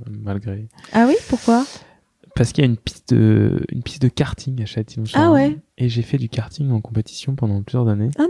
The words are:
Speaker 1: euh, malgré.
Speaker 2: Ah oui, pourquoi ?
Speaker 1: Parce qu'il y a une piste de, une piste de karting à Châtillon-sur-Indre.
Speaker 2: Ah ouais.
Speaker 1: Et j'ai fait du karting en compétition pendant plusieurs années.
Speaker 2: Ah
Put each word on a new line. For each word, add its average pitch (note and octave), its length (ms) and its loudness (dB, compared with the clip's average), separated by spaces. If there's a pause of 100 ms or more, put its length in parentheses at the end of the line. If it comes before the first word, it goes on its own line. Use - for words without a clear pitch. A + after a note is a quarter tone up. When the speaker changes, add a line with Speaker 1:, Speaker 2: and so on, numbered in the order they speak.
Speaker 1:
euh, A2 40 -12 (120)
malgré. G2+ 460 -6 (240)
Speaker 2:
Ah A3+ 120 4
oui, C#4+ 100 4 (140)
pourquoi ? A#3+ 360 2 (680)
Speaker 1:
Parce A#2+ 180 2
qu'il D3+ 100 2
y C3+ 40 4
a - 20 4
une A#2 80 0
piste - 380 -4
de, G#2+ 540 4
une - 120 -6
piste - 200 -10
de B2+ 80 4
karting C3 520 -4
à G#2 60 -4
Châtillon-sur-Indre. A2 600 -2
Speaker 2:
Ah E4 60 6
ouais. C#4+ 240 2 (220)
Speaker 1:
Et B2 100 0
j'ai A#2 140 -2
fait C#3+ 160 -2
du A#2 100 -4
karting C3+ 420 -4
en A2 100 0
compétition A2 540 -6
pendant G2+ 280 -2
plusieurs B2 240 0
années. G#2 220 0 (100)
Speaker 2:
Ah D4 100 2